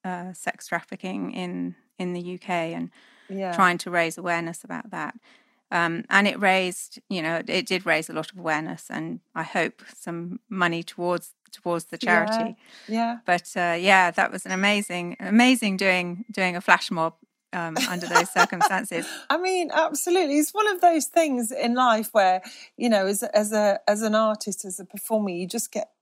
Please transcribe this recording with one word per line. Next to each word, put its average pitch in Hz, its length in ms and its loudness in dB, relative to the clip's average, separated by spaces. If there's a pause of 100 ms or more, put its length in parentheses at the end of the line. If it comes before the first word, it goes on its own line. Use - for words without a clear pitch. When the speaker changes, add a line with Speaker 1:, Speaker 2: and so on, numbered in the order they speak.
Speaker 1:
uh, 180 300 -8
sex - 340 -10
trafficking 185 640 -8 (120)
in, 180 320 -6 (220)
in 180 160 -4
the 175 80 -6 (140)
U - 40 -16
K 170 380 -4
and 170 120 -6 (400)
Speaker 2:
Yeah. 190 300 -6
Speaker 1:
trying 180 200 6
to 185 100 -8 (100)
raise 165 180 0
awareness 170 460 -4
about 175 240 -10 (100)
that. 151 160 -8 (680)
Um, 165 300 0
and 202 180 6
it - 100 0 (140)
raised, 185 400 0 (180)
you 185 160 -2
know, 165 220 -2
it 180 260 -2
did 185 120 -4
raise 160 240 0
a 160 100 -12
lot 156 120 -8
of 190 60 -20
awareness 160 520 -4
and 160 320 -8 (120)
I 160 100 -6 (140)
hope - 240 -2 (140)
some 170 440 -10 (100)
money 170 340 -2
towards, 175 420 -4 (260)
towards 170 340 -4
the 165 160 -16
Speaker 2:
Yeah, 175 240 4
Speaker 1:
charity. 226 300 -2 (320)
Speaker 2:
yeah. 233 260 -2 (120)
Speaker 1:
But, 175 300 0
uh, 175 220 0 (120)
yeah, 185 220 6
that - 200 0
was 185 140 -10
an 190 60 -8
amazing, 185 680 -2
amazing 220 580 4
doing, 180 480 0 (140)
doing 185 180 2
a 180 40 -4
flash - 300 4
mob, 165 220 0 (400)
um, 165 220 -6 (140)
under 180 180 -6
those - 260 4
Speaker 2:
<laughs> 185 60 2
Speaker 1:
circumstances. 185 680 0 (240)
Speaker 2:
I 302 80 2
mean, 359 360 0
absolutely. 320 640 2
It's 302 140 0
one 427 220 2
of 359 60 -10
those 339 240 6 (120)
things 254 340 0
in 240 220 -2
life 233 380 2
where, 185 300 4 (420)
you 240 60 2
know, 196 180 4
as, 202 160 0
as 214 300 0
a, 208 340 4
as 208 140 2
an 214 140 0
artist, 214 500 0
as 185 140 -10
a 185 60 -12
performer, 214 440 -2
you 175 180 -6
just 226 240 -6
get - 160 -6 (140)